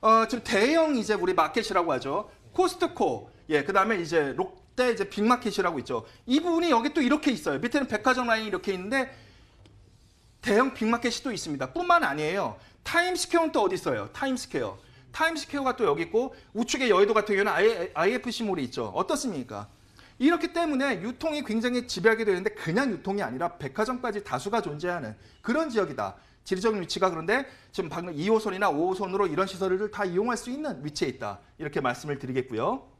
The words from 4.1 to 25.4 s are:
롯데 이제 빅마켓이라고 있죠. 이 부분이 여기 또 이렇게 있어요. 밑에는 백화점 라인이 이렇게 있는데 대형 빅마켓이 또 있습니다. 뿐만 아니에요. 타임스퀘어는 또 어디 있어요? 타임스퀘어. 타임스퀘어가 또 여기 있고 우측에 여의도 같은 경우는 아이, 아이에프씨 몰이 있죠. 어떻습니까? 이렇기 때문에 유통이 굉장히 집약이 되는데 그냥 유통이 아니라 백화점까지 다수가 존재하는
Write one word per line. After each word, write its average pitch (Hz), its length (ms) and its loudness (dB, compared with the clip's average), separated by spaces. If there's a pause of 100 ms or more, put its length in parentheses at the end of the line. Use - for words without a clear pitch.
롯데 240 560 -2
이제 196 160 -2
빅마켓이라고 202 720 0
있죠. 120 260 -4 (220)
이 269 140 2
부분이 339 300 2
여기 247 220 2
또 339 80 0
이렇게 294 300 2
있어요. 160 280 -2
밑에는 240 300 -2
백화점 247 380 0
라인이 220 200 0
이렇게 190 280 -2
있는데 240 360 -2 (1300)
대형 262 320 4
빅마켓이 233 500 0
또 262 80 -2
있습니다. 143 400 -6
뿐만 349 320 2
아니에요. 151 520 -2 (260)
타임스퀘어는 339 680 0
또 254 100 2
어디 185 140 2
있어요? 117 360 -2
타임스퀘어. 139 640 -4 (360)
타임스퀘어가 285 640 -2
또 233 100 2
여기 156 160 2
있고 233 320 -2 (180)
우측에 247 380 0
여의도 202 240 6
같은 214 200 2
경우는 202 160 2
아이, 185 440 2
아이에프씨 233 480 0
몰이 185 220 -2
있죠. 113 300 -4
어떻습니까? 147 760 -4 (500)
이렇기 339 340 2
때문에 277 480 0
유통이 285 440 -4
굉장히 240 440 -2
집약이 220 380 2
되는데 196 240 0
그냥 226 400 0
유통이 196 320 -4
아니라 127 340 -4
백화점까지 214 680 -4
다수가 208 380 -2
존재하는 151 560 -6 (240)